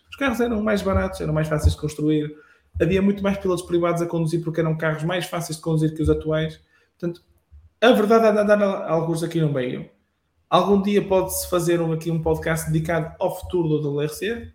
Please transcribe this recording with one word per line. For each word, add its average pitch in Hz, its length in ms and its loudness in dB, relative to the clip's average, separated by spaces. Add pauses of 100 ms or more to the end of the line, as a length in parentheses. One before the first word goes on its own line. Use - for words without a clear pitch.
Os - 80 -18
carros 240 240 -2
eram 240 200 0
mais 214 200 0
baratos, 190 400 -2
eram 156 120 -2
mais 156 140 0
fáceis 151 260 2
de - 60 -8
construir, 151 560 -2 (460)
havia 185 200 4
muito 196 220 2
mais 196 140 0
pilotos 175 260 -2
privados 170 380 0
a 170 40 0
conduzir 165 380 -2
porque 160 160 -2
eram 160 180 0
carros 156 260 -2
mais 175 220 -2
fáceis 165 300 -6
de - 80 -14
conduzir 156 320 0
que 160 60 -4
os 151 80 2
atuais. 156 520 -2 (380)
Portanto, 175 240 -6 (560)
a 240 140 8
verdade 220 340 4
anda 214 140 4
a 208 140 4
dar 196 340 0
alguns 160 340 -2
aqui 165 160 -2
no 151 120 2
meio. 131 380 -4 (600)
Algum 190 320 4
dia 202 200 2
pode-se - 480 -2
fazer 170 300 2
um, 165 140 0
aqui 160 180 -4
um 165 100 -2
podcast 160 480 -2
dedicado 160 500 -2
ao 185 200 -2
futuro 170 300 -2
do 151 140 2
W 143 180 -2
R 151 80 -2
C, 226 460 -8